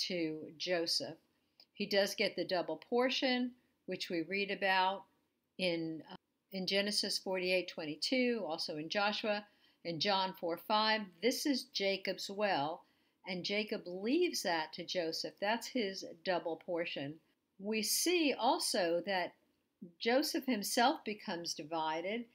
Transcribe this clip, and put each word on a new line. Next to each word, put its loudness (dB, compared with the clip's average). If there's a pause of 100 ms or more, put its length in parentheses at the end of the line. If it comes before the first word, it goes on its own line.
to 0 (180)
Joseph. 0 (580)
He -4
does 4
get -2
the 0
double 0
portion, 2 (320)
which -6
we 0
read -2
about 4 (560)
in, 0
uh, -12 (360)
in -4
Genesis 0
forty-eight 0
twenty-two, 0
also -4
in -6
Joshua, 0 (400)
in -4
John 2
four -2
five. 2 (180)
This 2
is 2
Jacob's -2
well, 0 (420)
and -4
Jacob -2
leaves 0
that 0
to -10
Joseph. -4
That's 0
his -4 (200)
double 0
portion. -4 (420)
We -2
see 2
also 2
that -2 (640)
Joseph 2
himself 2
becomes -6
divided -2 (100)